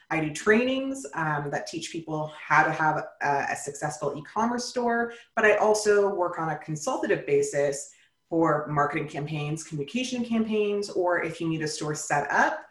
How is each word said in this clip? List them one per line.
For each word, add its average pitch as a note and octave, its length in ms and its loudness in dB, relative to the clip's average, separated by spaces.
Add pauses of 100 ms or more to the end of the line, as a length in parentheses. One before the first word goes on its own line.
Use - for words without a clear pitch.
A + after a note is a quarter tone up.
(100)
I D#3+ 100 0
do D3+ 120 0
trainings, C4 840 2
um, D3+ 380 -2
that - 160 -4
teach D#3+ 240 -8
people D#3 440 -6
how D#3 280 4
to D#3+ 80 2
have D#3 240 2
a, C#3 540 -2
a - 60 -2
successful D3 600 -6
e-commerce A#3 480 -2
store, A#3 480 0 (240)
but A3 80 4
I G#3 120 6
also G#3 560 4
work E3+ 280 -2
on D#3+ 80 -2
a D3+ 80 -2
consultative G#3 720 -2
basis C#3+ 640 0 (380)
for D#3 400 2
marketing D3 380 0
campaigns, D3+ 560 -6
communication A#3 600 -4
campaigns, G#3+ 640 0
or F3 320 2
if E3 180 -6
you E3+ 80 0
need D#3 140 0
a D3+ 60 0
store D3+ 260 -4
set D3 360 0
up D4+ 280 2 (120)